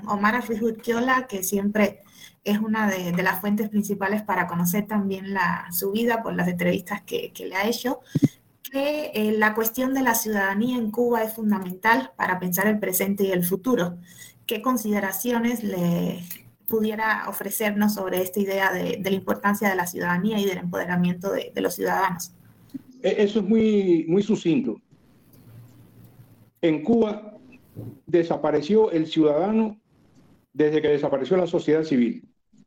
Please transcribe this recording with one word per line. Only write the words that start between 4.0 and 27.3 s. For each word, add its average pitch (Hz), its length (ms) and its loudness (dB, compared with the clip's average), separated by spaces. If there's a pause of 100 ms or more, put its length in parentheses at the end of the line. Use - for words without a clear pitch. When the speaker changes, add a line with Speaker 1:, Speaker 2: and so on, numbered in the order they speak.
Speaker 1:
para 180 240 -2
conocer 175 400 -2
también 196 460 -4
la, 185 380 -2
su 196 200 -4
vida 226 320 0
por 180 100 -6
las 180 140 0
entrevistas 180 560 -2
que, - 280 -8
que 185 140 -14
le 180 100 -10
ha 196 120 -2
hecho, 240 320 -4 (640)
que, 294 500 -4
eh, 214 240 0
la 214 160 4
cuestión 254 400 -2
de 269 80 0
la 240 140 2
ciudadanía 214 640 0
en 226 120 -2
Cuba 233 340 2
es 220 100 -4
fundamental 208 800 0
para 185 240 -2
pensar 185 280 0
el 214 120 2
presente 196 440 0
y 190 80 2
el 180 120 0
futuro. 180 540 0 (500)
¿Qué 214 140 -4
consideraciones 220 1040 0
le 175 560 0 (480)
pudiera 214 600 -2
ofrecernos 208 640 0
sobre 185 280 -2
esta 185 180 -2
idea 196 340 0
de, 175 240 -2
de 190 120 -4
la 196 60 2
importancia 202 540 0
de 190 60 2
la 180 100 0
ciudadanía 180 540 -2
y 202 60 0
del 185 120 0
empoderamiento 180 760 -2
de, - 220 -4
de - 80 -2
los 185 140 -2
ciudadanos? 185 560 -2 (720)
Speaker 2:
E-, 196 200 2
eso 208 160 2
es 196 60 0
muy, 196 640 4
muy 190 160 4
sucinto. 160 580 0 (1800)
En 156 220 2
Cuba 214 520 0 (680)